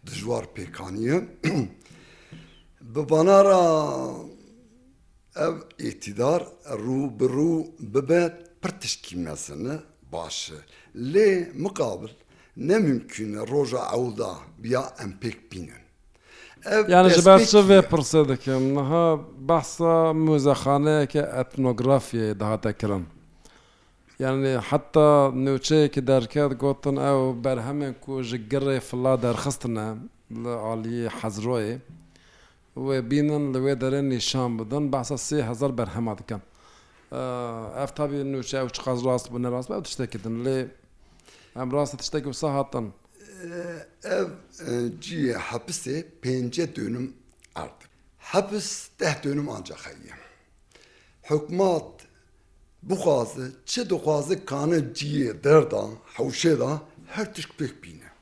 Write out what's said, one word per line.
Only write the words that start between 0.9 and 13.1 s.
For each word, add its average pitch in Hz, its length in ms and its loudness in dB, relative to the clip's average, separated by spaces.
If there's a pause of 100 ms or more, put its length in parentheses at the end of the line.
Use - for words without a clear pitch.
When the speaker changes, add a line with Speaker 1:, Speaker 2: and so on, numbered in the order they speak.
Speaker 1:
<clears throat> 160 360 -2 (1000)
Bi 120 180 -6 (100)
vanara 170 840 6 (1400)
ev 165 180 -2 (260)
îtidar 120 640 -2 (240)
rû 127 540 -6
bi 131 40 2
rû 151 440 0 (120)
bibe 139 580 0 (240)
pir - 80 -6
tişkî - 480 -10
mezin 78 480 -8
e, 151 140 -8 (320)
baş 82 400 -10
e. 76 80 -18 (400)
Lê 175 600 2
muqabil 135 480 -4 (480)
ne 180 220 2
mümkün 113 540 -2